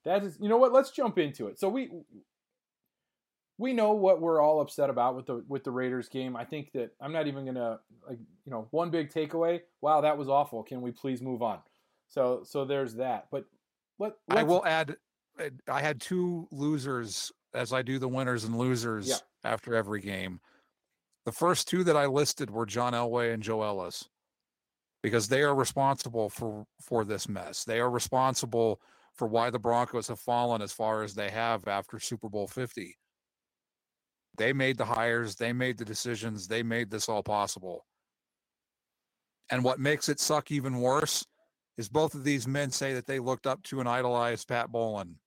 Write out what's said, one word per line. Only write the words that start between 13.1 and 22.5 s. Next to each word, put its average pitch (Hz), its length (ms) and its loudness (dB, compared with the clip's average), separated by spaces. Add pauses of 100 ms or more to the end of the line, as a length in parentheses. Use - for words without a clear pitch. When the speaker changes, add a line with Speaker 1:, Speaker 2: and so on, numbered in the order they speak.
Speaker 1:
But 139 140 -6 (540)
let, 208 160 -4 (140)
Speaker 2:
I 135 80 4
Speaker 1:
let's 151 120 4
Speaker 2:
will 180 180 6
add, 160 300 0 (720)
I 135 120 0
had 147 200 -2
two 175 500 -2
losers, 135 800 -4 (220)
as 120 180 -2
I 131 100 2
do 131 160 -2
the 127 100 -2
winners 127 360 0
and 113 140 -2
losers 117 500 0
Speaker 1:
Yeah. 127 80 2 (280)
Speaker 2:
after 113 300 -2
every 107 260 0
game. 92 400 -6 (840)
The - 80 -4
first 170 340 2
two 185 180 2
that 165 120 6
I 143 100 4
listed 139 440 0